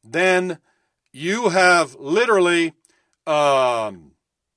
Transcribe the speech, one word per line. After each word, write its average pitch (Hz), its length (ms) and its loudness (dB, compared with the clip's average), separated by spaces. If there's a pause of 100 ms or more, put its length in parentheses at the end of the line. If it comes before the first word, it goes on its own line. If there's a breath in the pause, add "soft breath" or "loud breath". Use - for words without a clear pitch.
then 180 540 -2 (540)
you 196 360 -4
have 175 460 2
literally, 175 800 0 (520)
um, 123 880 -2 (440)